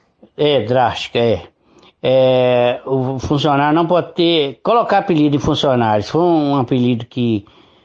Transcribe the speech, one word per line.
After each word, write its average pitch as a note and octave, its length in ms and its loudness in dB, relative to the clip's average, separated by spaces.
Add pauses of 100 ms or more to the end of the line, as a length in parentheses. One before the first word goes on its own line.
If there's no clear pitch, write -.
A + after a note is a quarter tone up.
(380)
É, D3 240 0
drástica, A#2+ 580 -2
é. A2 240 0 (600)
É, B2+ 840 2
o C3 340 -4
funcionário D3 560 0
não E3+ 100 2
pode E3 280 -2
ter, E3 500 0
colocar G3+ 360 0
apelido D3+ 360 0
em C#3 40 0
funcionário. B2 640 0
Se - 80 -14
for D#3+ 120 0
um D#3 320 0
apelido B2 500 -2
que A2+ 400 -4 (400)